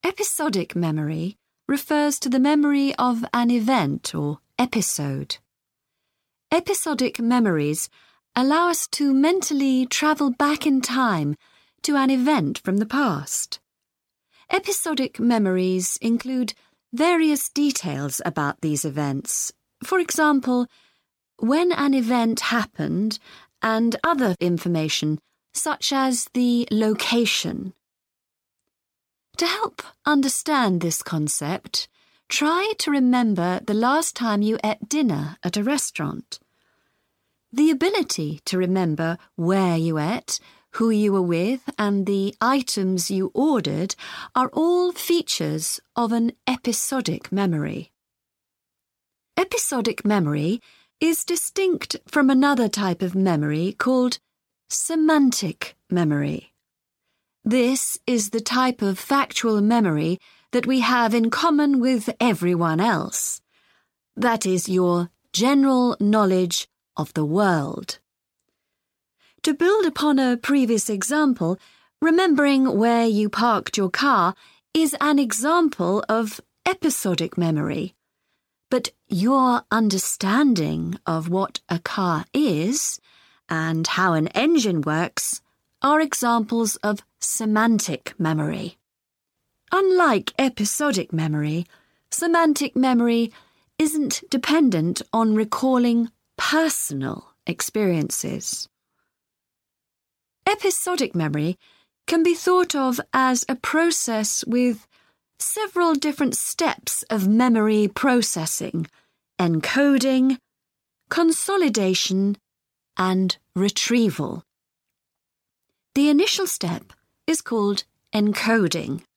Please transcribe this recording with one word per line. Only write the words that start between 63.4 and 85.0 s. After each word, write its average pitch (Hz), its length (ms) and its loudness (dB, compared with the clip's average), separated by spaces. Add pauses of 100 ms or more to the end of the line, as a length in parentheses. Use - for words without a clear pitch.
That 226 300 0
is 185 220 -2
your 175 420 2 (220)
general 262 680 2
knowledge 190 680 2 (280)
of 151 180 -6
the 156 100 0
world. 170 720 -2 (1400)
To 311 100 0
build 370 320 2
upon 294 340 2
a 254 200 2
previous 240 500 2
example, 220 720 0 (420)
remembering 285 800 4
where 233 260 4
you 214 240 2
parked 214 480 0
your 190 140 0
car 208 440 2 (380)
is 311 280 0
an 294 180 2
example 247 920 0
of 220 320 -2 (240)
episodic 220 720 -2
memory. 160 580 -2 (800)
But - 140 -2 (180)
your 247 640 2
understanding 190 1400 0
of 160 220 -4
what 190 400 -2
a 175 100 -2
car 175 460 -2 (100)
is 240 640 0 (500)
and 160 380 -2
how 180 280 2
an 156 200 2
engine 226 460 2
works 156 600 -2 (400)